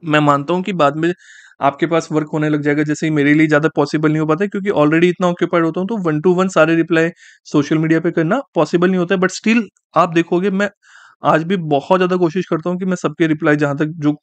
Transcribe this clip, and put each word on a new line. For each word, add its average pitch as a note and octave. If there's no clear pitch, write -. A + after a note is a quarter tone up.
मैं D3+
मानता D3
हूँ F#3
कि F#3+
बाद D3+
में E3
आपके C#3
पास D#3+
वर्क D3+
होने D3+
लग D3+
जाएगा, D3
जैसे D3+
ही D#3+
मेरे D3
लिए D#3
ज़्यादा D3+
पॉसिबल D#3
नहीं D#3
हो D#3
पाता D#3
है, G#3
क्योंकि G3+
already D#3
इतना F3+
ऑक्यूपाइड F3
होता E3
हूँ, F#3+
तो G3
one D3+
to F3+
one F#3+
सारे D#3+
रिप्लाई E3
सोशल D3+
मीडिया D#3+
पे E3+
करना E3+
पॉसिबल F3
नहीं F#3+
होता F3+
है। F#3
But F3+
still A3+
आप F3
देखोगे, F3
मैं G3+
आज D#3
भी F3
बहुत D#3
ज़्यादा F#3
कोशिश F3+
करता E3+
हूँ F3+
कि F#3
मैं F#3
सबके E3
रिप्लाई, D#3
जहाँ D3
तक D#3
जो D3+